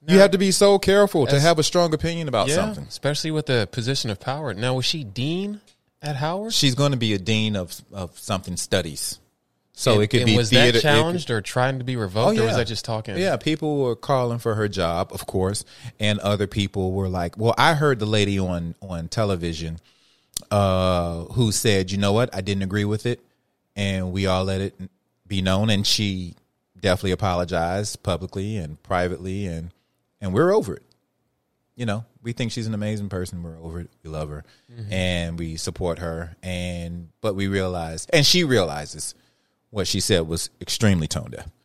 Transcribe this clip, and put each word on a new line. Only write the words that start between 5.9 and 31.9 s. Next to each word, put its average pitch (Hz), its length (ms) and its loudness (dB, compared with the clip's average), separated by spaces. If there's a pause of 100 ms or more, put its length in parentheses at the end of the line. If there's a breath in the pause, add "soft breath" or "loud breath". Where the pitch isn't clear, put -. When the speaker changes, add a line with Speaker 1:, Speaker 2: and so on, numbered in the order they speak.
Speaker 2:
at 147 160 -4
Howard? 185 360 -4
Speaker 1:
She's 135 220 4
gonna 139 220 2
be 113 160 0
a 98 60 0
dean 110 360 0
of, 90 180 -6 (200)
of 92 260 -10
something 92 380 -6
studies. 82 600 -4 (560)
So - 200 2
Speaker 2:
And, 104 100 6
Speaker 1:
it 107 40 2
could 120 140 4
Speaker 2:
and 120 60 2
Speaker 1:
be 107 100 6
Speaker 2:
was 117 120 2
Speaker 1:
theater, 131 200 6
it - 40 4
Speaker 2:
that - 60 4
Speaker 1:
could - 20 2
Speaker 2:
challenged 156 500 2
or 113 100 0
trying 131 380 0
to 123 60 -8
be 127 100 -4
revoked, 113 420 0
Speaker 1:
Oh, - 40 2
Speaker 2:
or - 40 2
was 110 80 0
Speaker 1:
yeah. - 40 0
Speaker 2:
that 113 100 0
just 110 160 -6
talking? 110 340 -6
Speaker 1:
Yeah, 175 200 0
people 151 460 -2
were 120 120 0
calling 123 440 0
for 113 160 0
her 107 120 0
job, 87 460 -2
of - 140 -10
course, 95 360 -2 (360 loud breath)
and 104 200 2
other 101 280 0
people 95 440 -2
were 95 160 -2
like, 90 300 -4
well, 113 200 2
I 156 180 6
heard 143 240 2
the 107 80 -2
lady 101 320 2
on, 87 420 -2
on 85 260 -8
television, 85 720 -4 (680 soft breath)
uh, 92 760 2
who 113 260 0
said, 98 400 2
"You 98 80 -2
know 101 140 2
what? 120 220 2
I 95 60 -4
didn't 98 220 -2
agree 101 220 -2
with 104 200 -4
it," 120 160 -4 (540)
and 95 360 -2
we 95 140 0
all 92 200 2
let 95 160 -2
it 98 120 -6 (540)
be 95 160 -2
known, 95 260 2
and 104 160 2
she 92 480 -2 (460)
definitely 92 320 2
apologized 90 920 -2
publicly 98 540 -4
and 76 260 -10
privately, 90 600 -4
and, 82 240 -8 (500)
and 92 140 -6
we're 165 200 4
over 214 220 -2
it. - 80 -20 (920)
You 123 100 -6
know, 110 200 -4 (180)